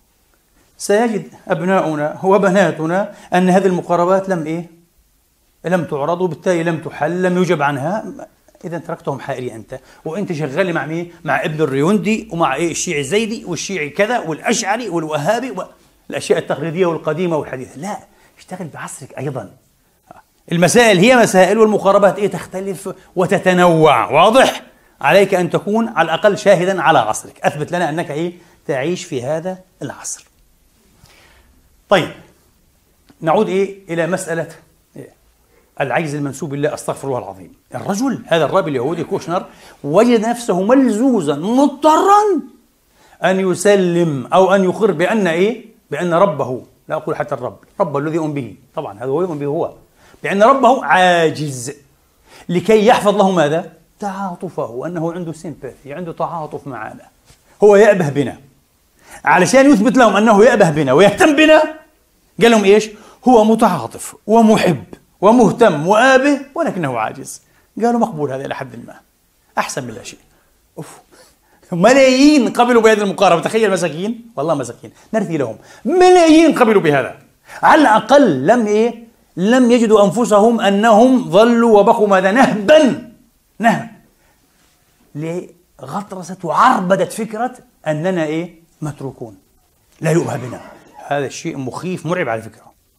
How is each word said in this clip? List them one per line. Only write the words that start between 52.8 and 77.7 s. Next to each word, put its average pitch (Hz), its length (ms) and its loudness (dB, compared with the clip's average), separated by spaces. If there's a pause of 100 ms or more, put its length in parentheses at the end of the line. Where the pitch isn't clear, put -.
يحفظ 208 300 2
له 196 140 2
ماذا؟ 160 420 -2 (280)
تعاطفه، 175 880 -10
أنه 170 260 -6
عنده 165 200 -10
سيمباثي، 139 600 -16
عنده 165 200 -12
تعاطف 151 540 -10
معنا، 120 380 -14 (580)
هو 202 140 8
يأبه 196 320 4
بنا. 135 280 -4 (880)
علشان 180 480 4
يثبت 214 240 2
لهم 226 200 4
أنه 208 280 6
يأبه 220 260 4
بنا 143 220 0
ويهتم 202 440 4
بنا، 311 460 4 (600)
قال 233 80 6
لهم 220 140 4
إيش؟ 208 260 4 (380)
هو 233 160 6
متعاطف 214 680 -2 (120)
ومحب 202 580 2 (360)
ومهتم 190 640 4
وآبه، 254 540 2 (140)
ولكنه 180 440 -4
عاجز. 123 440 -10 (400)
قالوا: 233 180 0
"مقبول 147 320 -4
هذا 135 120 -10
إلى 135 100 -8
حد 120 320 -14
ما، - 80 -20 (640)
أحسن - 260 -8
من 120 100 -14
لا 104 80 -18
شيء." - 160 -20 (600)
أوف. - 200 -20 (720)
ملايين 262 760 4
قبلوا 240 340 2
بهذه 214 200 4
المقاربة، 185 400 2
تخيل، 220 280 -2
مساكين، 180 640 -6
والله 151 180 -4
مساكين، 117 360 -10 (240)
نرثي 175 220 -4
لهم، 117 200 -6 (280)
ملايين 330 760 4
قبلوا 220 240 4
بهذا. 135 360 0 (440)
على 254 180 6